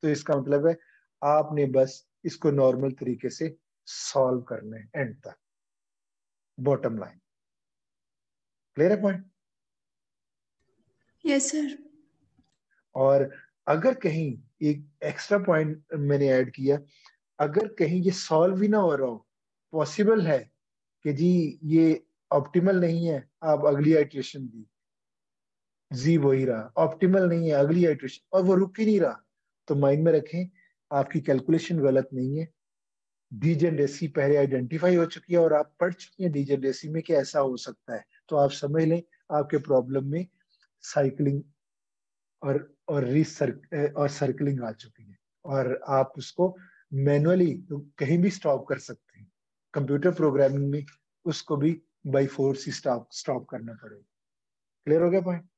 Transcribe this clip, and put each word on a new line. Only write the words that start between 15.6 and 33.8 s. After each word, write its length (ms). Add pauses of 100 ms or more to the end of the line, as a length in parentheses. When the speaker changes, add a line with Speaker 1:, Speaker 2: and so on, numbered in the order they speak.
Speaker 1:
मैंने 340
ऐड 240
किया, 280 (600)
अगर 280
कहीं 340
ये 100
solve 480
भी 80
ना 100
हो 180
रहा 120
हो, 200 (440)
possible 560
है 240 (520)
कि 100
जी 500
ये 400 (280)
optimal 500
नहीं 260
है, 220 (140)
आप 220
अगली 300
iteration 520
दी, 200 (1300)
जी 240
वही 280
रहा, 320
Optimal 520
नहीं 160
है 80
अगली 320
iteration, 520
और 60
वो 120
रुक 240
ही 60
नहीं 140
रहा, 220 (460)
तो 80
mind 280
में 80
रखें 380 (420)
आपकी 300
calculation 580
गलत 340
नहीं 260
है। 140 (800)
डीजेनरेसी 760